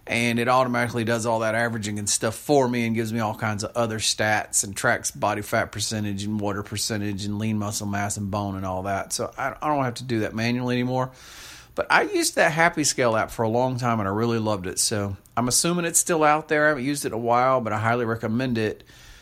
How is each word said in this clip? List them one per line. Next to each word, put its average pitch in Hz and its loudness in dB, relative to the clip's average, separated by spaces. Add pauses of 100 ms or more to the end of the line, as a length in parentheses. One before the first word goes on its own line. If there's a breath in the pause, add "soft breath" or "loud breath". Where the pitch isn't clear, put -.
and 117 0
it 117 2
automatically 120 2
does 113 0
all 113 0
that 110 0
averaging 113 -2
and 104 -4
stuff - 0
for 135 4
me 120 0
and 113 0
gives 113 0
me 117 -2
all 107 -2
kinds 107 -4
of - -8
other 117 0
stats - 0
and 101 -10
tracks - 0
body 104 -2
fat 104 -2
percentage 104 -4
and 107 -2
water 101 -2
percentage 104 -4
and 104 -4
lean 107 0
muscle 104 -4
mass 101 -2
and 101 -4
bone 101 -2
and 95 -6
all 92 -4
that. 95 -4
So - -4
I, 131 -4
I 151 0
don't 139 2
have 117 -4
to 127 -12
do 117 -2
that 107 -2
manually 123 0
anymore. 127 0 (640 loud breath)
But - -2
I - 6
used 349 -2
that 170 4
Happy 165 2
Scale 120 2
app 101 0
for - -4
a 113 2
long 127 0
time, 120 2
and 98 0
I 95 0
really 117 2
loved 104 0
it. - -4
So 101 -2 (200)
I'm 123 2
assuming 170 2
it's 165 0
still 156 4
out 151 4
there. 151 4
I - 6
haven't 139 0
used 143 -2
it 135 -4
in - -4
a 110 -2
while, 123 4
but 110 -2
I 110 0
highly 113 2
recommend 113 -2
it 110 -2 (400 loud breath)